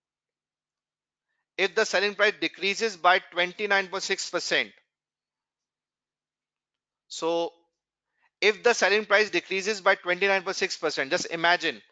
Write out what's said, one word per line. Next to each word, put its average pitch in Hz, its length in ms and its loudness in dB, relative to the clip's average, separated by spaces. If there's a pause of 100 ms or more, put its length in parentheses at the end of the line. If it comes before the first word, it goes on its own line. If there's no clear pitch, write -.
(1600)
if 185 160 -2
the 220 100 2
selling 202 300 -2
price 202 260 2
decreases 196 560 -4
by 180 220 4
twenty-nine 190 680 -2
point 185 140 -8
six - 280 -6
percent, 143 400 -2 (2500)
so 170 420 -4 (920)
if 196 220 2
the 233 120 4
selling 202 320 2
price 208 240 4
decreases 190 500 -4
by 196 140 4
twenty-nine 190 480 0
point 180 140 -6
six 190 200 -4
percent, 143 340 -4
just 170 200 -2
imagine 165 500 0 (120)